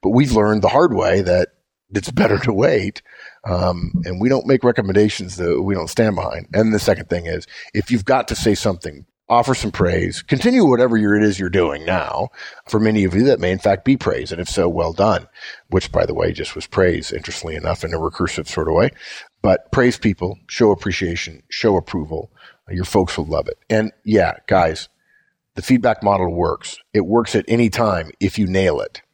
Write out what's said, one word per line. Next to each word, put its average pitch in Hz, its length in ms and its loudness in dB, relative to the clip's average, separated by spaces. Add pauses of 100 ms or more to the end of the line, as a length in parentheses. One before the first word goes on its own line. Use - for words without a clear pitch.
but 95 80 2
we've 127 220 4
learned 107 280 4
the 95 80 4
hard 147 240 4
way 92 300 2
that 90 260 2 (460)
it's - 160 -4
better 120 300 2
to 113 120 -2
wait. 101 480 2 (440)
Um, 90 480 -2 (120)
and 90 160 -6
we 117 80 0
don't 135 180 0
make 131 180 2
recommendations 104 720 0
that 85 260 -2
we 98 120 -2
don't 82 140 -4
stand 107 280 0
behind. - 360 -8
And 110 220 2
the 101 60 2
second 78 280 0
thing 85 180 -4
is, 82 200 -8 (260)
if 101 200 -2
you've 110 120 0
got 131 240 2
to 117 60 -4
say 104 220 0
something, 85 500 -6 (220)
offer 120 260 2
some 113 160 -4
praise, 90 500 -2
continue 220 440 2
whatever 123 320 4
you're, 104 180 4
it 104 80 4
is 101 160 2
you're 95 100 -4
doing 80 360 0
now. 85 460 -4 (360)
For 110 140 0
many 107 240 2
of 90 100 0
you, 104 100 4
that 135 140 4
may 90 140 0
in 92 80 -4
fact 98 240 0
be 139 120 4
praise. - 360 -4
And 82 80 -8
if 87 80 -8
so, 87 200 0
well 82 240 -2
done, 98 360 0 (400)
which, - 240 -2
by 82 140 0
the 80 80 -4
way, 82 180 -2
just - 240 -10
was - 100 -12
praise, - 460 0
interestingly - 420 -10
enough, 82 300 -6
in 85 100 -6
a 82 40 -4
recursive 80 500 -4
sort 78 180 -4
of 80 80 -2
way. 110 160 2 (500)
But 95 300 0
praise 123 260 2
people, 95 420 -4 (100)
show 107 240 2
appreciation, 85 760 -6
show 104 280 0
approval. 80 560 -6 (360)
Your 90 160 -6
folks 92 320 0
will 78 100 -6
love 76 200 -4
it. - 120 -10 (120)
And 110 220 0 (120)
yeah, 104 340 2 (100)
guys, 87 400 0 (680)
the 98 80 -10
feedback 120 400 2
model 95 320 2
works. 85 440 -4 (140)
It 92 140 -2
works 113 300 0
at 101 100 0
any 117 240 2
time 92 480 -2
if 104 220 -2
you 98 80 2
nail 92 320 0
it. - 220 -10 (120)